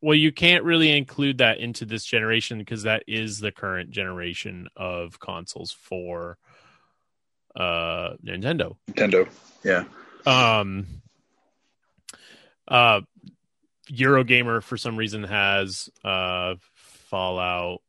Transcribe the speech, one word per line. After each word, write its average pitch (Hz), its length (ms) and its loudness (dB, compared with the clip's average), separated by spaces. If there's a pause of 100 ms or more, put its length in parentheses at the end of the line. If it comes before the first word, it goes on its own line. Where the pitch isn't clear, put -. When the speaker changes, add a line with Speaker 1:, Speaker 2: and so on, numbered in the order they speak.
Speaker 1:
well, 151 120 4
you 151 180 6
can't 170 320 4
really 160 320 4
include 139 420 -2
that 113 200 4
into 117 280 -8
this 107 180 -8
generation 113 600 -2
'cause 107 200 -8
that 110 220 0
is 107 340 -6
the 104 120 -4
current 92 380 -8
generation 90 840 -8
of 87 440 -8
consoles 85 520 -12
for, 87 680 -12 (1160)
uh, 85 580 -4 (100)
Nintendo. 104 520 -4 (140)
Speaker 2:
Nintendo, 92 380 2 (360)
yeah. 90 200 2 (420)
Speaker 1:
Um, 107 600 2 (1800)
uh, 117 340 6 (880)
Eurogamer, 123 720 4
for - 140 -10
some 113 200 -8
reason, 110 280 -4
has, 98 680 0 (140)
uh, 92 500 -2 (200)
Fallout, 90 1160 -6